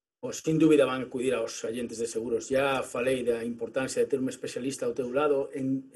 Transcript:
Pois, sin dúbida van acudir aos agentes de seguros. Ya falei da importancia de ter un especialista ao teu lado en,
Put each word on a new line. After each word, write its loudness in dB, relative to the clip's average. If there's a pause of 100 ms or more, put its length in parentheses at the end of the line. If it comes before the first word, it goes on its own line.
(220)
Pois, -6
sin 0
dúbida 8
van 0
acudir -2
aos -4
agentes -6
de -2
seguros. -2
Ya 0
falei -2
da 2
importancia -2
de 2
ter 0
un 0
especialista -6
ao 0
teu -4
lado 2
en, -2